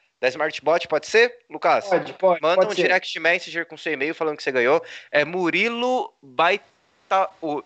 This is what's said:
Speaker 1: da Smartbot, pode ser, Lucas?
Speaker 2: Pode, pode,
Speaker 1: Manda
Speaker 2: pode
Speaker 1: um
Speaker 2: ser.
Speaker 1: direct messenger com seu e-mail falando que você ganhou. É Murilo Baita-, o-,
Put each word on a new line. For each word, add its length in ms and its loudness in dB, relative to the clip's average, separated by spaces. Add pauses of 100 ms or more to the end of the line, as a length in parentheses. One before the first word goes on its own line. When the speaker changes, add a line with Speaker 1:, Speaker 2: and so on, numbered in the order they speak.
(200)
Speaker 1:
da 100 0
Smartbot, 580 -2
pode 200 -2
ser, 300 2 (120)
Lucas? 360 0
Speaker 2:
Pode, 280 -2
pode, 280 2
Speaker 1:
Manda 140 2
Speaker 2:
pode 180 2
Speaker 1:
um 20 -6
Speaker 2:
ser. 80 0
Speaker 1:
direct 360 0
messenger 460 -2
com 120 -16
seu 160 -6
e-mail 220 -4
falando 220 -4
que 60 -16
você 80 -2
ganhou. 320 2 (280)
É 120 2
Murilo 960 -2
Baita-, 1080 -2 (120)
o-, 240 -6